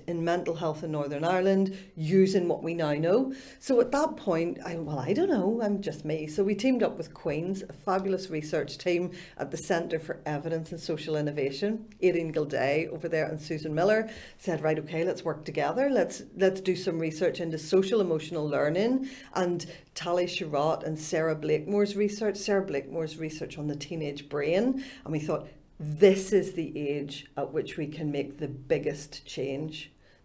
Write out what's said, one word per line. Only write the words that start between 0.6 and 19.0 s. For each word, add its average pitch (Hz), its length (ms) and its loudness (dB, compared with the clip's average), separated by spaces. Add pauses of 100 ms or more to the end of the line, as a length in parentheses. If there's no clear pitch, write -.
in 165 80 -4
Northern 147 340 -2
Ireland 190 520 4 (180)
using 185 540 4
what - 140 0
we 165 100 -2
now 156 220 2
know?" 180 400 4 (260)
So 240 220 4
at 240 100 -2
that 302 240 2
point, 170 480 0
I, 170 120 -6
well, 147 220 -4
I 127 140 0
don't 339 160 4
know, 226 340 2
I'm 202 200 0
just - 240 -6
me. 156 200 -2
So 151 160 0
we 202 120 2
teamed 240 280 2
up - 140 0
with - 160 -8
Queen's, 175 520 -4
a - 100 -14
fabulous 190 560 -2
research 151 480 -4
team 175 320 0 (260)
at 139 140 -6
the 160 80 -6
Centre 170 400 -2
for - 260 -10
Evidence 160 460 -4
and 165 100 -10
Social 156 360 -4
Innovation. 151 680 -2 (180)
Aileen 170 300 4
Gilday 147 560 0
over 160 220 -6
there 156 160 2
and 156 120 -4
Susan 156 360 -4
Miller 214 340 4 (300)
said, 160 240 -2
"Right, 156 160 2
okay, 165 260 -2
let's 175 180 -2
work 151 220 -4
together. 160 460 0
Let's, 214 320 2 (120)
let's 190 280 4
do 185 120 2
some 170 240 -2
research 160 420 0
into 160 180 -2
social 190 420 4
emotional 160 480 0
learning." 185 640 2 (240)